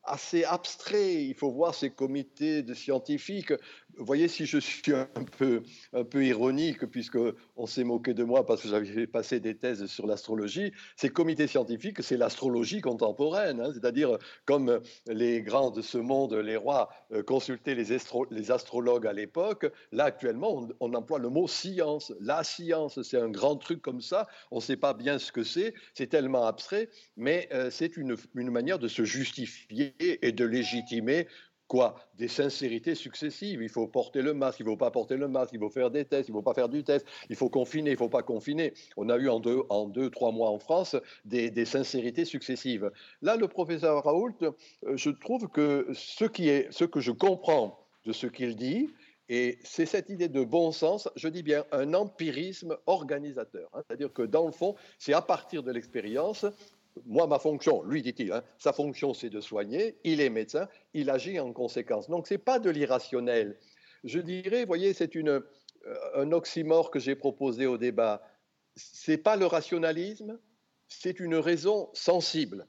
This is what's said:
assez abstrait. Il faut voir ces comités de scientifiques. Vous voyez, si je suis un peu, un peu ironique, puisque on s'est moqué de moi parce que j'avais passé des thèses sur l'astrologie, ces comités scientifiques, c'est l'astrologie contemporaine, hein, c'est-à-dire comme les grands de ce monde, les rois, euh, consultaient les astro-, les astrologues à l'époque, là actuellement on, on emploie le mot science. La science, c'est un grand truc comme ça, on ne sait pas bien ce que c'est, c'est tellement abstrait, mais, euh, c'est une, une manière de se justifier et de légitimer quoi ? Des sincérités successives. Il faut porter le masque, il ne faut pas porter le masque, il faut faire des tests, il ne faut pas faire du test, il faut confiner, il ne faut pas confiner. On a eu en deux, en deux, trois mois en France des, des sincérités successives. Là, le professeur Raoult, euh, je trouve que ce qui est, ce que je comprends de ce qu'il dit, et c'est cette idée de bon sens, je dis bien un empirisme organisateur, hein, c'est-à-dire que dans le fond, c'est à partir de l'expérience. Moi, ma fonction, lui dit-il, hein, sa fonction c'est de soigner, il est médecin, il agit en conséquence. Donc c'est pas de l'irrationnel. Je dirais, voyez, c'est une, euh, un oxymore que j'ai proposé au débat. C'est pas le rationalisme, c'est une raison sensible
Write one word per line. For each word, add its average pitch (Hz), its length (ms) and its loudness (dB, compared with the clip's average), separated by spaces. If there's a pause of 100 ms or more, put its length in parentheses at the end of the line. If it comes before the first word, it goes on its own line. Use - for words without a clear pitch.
assez 160 400 0
abstrait. 175 800 0
Il 135 100 -4
faut 143 160 -2
voir 156 240 0
ces 131 160 -2
comités 139 720 -2
de 120 120 -8
scientifiques. 147 760 -2 (460)
Vous 117 80 -10
voyez, 143 200 4
si 165 200 -2
je - 100 0
suis - 380 0
un 131 120 0 (320)
peu, 120 240 4 (300)
un 123 100 0
peu 135 220 2
ironique, 131 640 2
puisque 120 320 -4 (380)
on 120 100 -6
s'est 127 180 -2
moqué 120 300 0
de 117 100 0
moi 120 220 4
parce - 160 2
que 107 60 -6
j'avais 104 380 0
passé 117 320 -2
des 110 160 -2
thèses 110 300 -4
sur 101 220 -8
l'astrologie, 110 680 -2 (240)
ces 147 140 0
comités 160 360 2
scientifiques, 123 560 -2
c'est 131 140 0
l'astrologie 120 640 0
contemporaine, 143 800 0
hein, 131 100 -2
c'est-à-dire 123 460 2 (300)
comme 131 340 4 (260)
les 117 360 2
grands 120 280 2
de 110 120 -6
ce 123 160 -4
monde, 127 340 0
les 110 240 0
rois, 117 320 2 (240)
euh, 107 100 0
consultaient 131 520 -2
les 113 180 -2
astro-, 123 380 -2
les 107 200 -6
astrologues 120 560 2
à 104 60 0
l'époque, 165 580 -2 (220)
là 147 120 2
actuellement 135 520 0
on, 120 120 -8 (120)
on 120 140 -2
emploie 120 240 -2
le 120 100 -2
mot 160 180 2
science. 151 720 -4
La 147 260 -2
science, 160 580 -2
c'est 123 160 0
un 117 100 2
grand 117 280 2
truc 165 260 -6
comme 123 180 -6
ça, 196 260 -2 (240)
on - 60 -6
ne 113 60 -2
sait 131 160 0
pas 139 160 2
bien 131 240 0
ce - 140 -8
que 117 120 -2
c'est, 208 300 -2 (180)
c'est 127 160 -6
tellement 131 380 4
abstrait, 202 420 -2 (300)
mais, 156 340 0
euh, 127 180 0
c'est 165 280 -4
une, 127 180 -4 (180)
une 123 160 -4
manière 131 280 0
de 120 100 -2
se 113 160 0
justifier 127 960 -4
et 160 320 2
de 117 140 2
légitimer 117 800 0 (460)
quoi ? 123 240 4 (220)
Des 113 100 -4
sincérités 135 680 -2
successives. 151 680 -8
Il 110 80 -6
faut 113 160 -2
porter 127 340 -2
le 147 140 2
masque, 135 260 -2
il 110 60 -4
ne 110 60 0
faut 107 40 -2
pas 120 140 2
porter 120 260 -2
le 143 100 -2
masque, 131 280 0
il 113 40 -8
faut 107 120 -2
faire 127 200 0
des 143 140 0
tests, 139 240 0
il 113 40 -10
ne 107 40 -4
faut 104 60 -2
pas 127 100 2
faire 123 160 2
du 143 160 -2
test, 143 220 2 (240)
il 110 60 -6
faut 127 120 2
confiner, 143 440 0
il - 20 4
ne 120 40 -4
faut 117 120 2
pas 120 120 4
confiner. 139 520 -2 (240)
On 110 100 -2
a 120 80 4
eu 131 140 4
en 113 100 4
deux, 120 300 2
en 104 160 2
deux, 123 240 -2
trois 117 220 0
mois 110 180 2
en 104 80 0
France 165 380 0 (280)
des, 117 260 0
des 113 140 2
sincérités 131 600 -2
successives. 123 640 -4 (320)
Là, 208 140 2
le 220 120 0
professeur 156 560 2
Raoult, 190 380 2
euh, 151 100 0 (440)
je 139 120 0
trouve 220 400 -2
que 143 460 2
ce - 320 -4
qui 180 240 2
est, 139 200 4
ce - 140 0
que 165 160 0
je 120 100 0
comprends 156 680 4 (260)
de 113 80 -4
ce - 140 -6
qu'il 117 280 -4
dit, 151 360 -2 (400)
et 123 340 0
c'est - 220 -2
cette 196 240 -2
idée 175 180 -2
de 135 160 2
bon 160 280 2
sens, 175 440 0
je 160 120 -4
dis 170 140 -6
bien 147 300 2
un 143 220 0
empirisme 175 880 -2
organisateur, 143 880 -2
hein, 123 140 -10
c'est-à-dire 139 260 -6
que - 80 -6
dans 123 240 4
le 160 80 -2
fond, 196 220 -2 (240)
c'est 143 160 2
à 175 80 4
partir 165 400 -2
de 123 100 -4
l'expérience. 120 720 -4 (600)
Moi, 135 200 4
ma 147 120 4
fonction, 143 460 2
lui 131 180 -2
dit-il, 117 300 -4
hein, 117 100 -2 (160)
sa 143 160 0
fonction 143 400 -2
c'est 117 160 -8
de 107 100 -6
soigner, 110 640 -4
il 160 160 2
est 139 80 6
médecin, 113 400 -2 (240)
il 147 160 0
agit 160 320 0
en 127 140 -4
conséquence. 120 560 -4
Donc 170 160 -2
c'est 196 100 0
pas 254 220 2
de 214 100 2
l'irrationnel. 123 880 0 (480)
Je 131 140 -4
dirais, 185 480 -2
voyez, 185 260 2
c'est 165 220 -2
une, 156 160 0
euh, 139 120 2 (760)
un 143 160 2
oxymore 165 580 2
que 147 80 -2
j'ai 131 160 0
proposé 135 500 0
au 127 140 2
débat. 113 420 2 (560)
C'est - 400 -2
pas 214 200 4
le 185 100 4
rationalisme, 175 920 -2 (480)
c'est - 320 -6
une 165 180 0
raison 170 580 2
sensible 151 760 0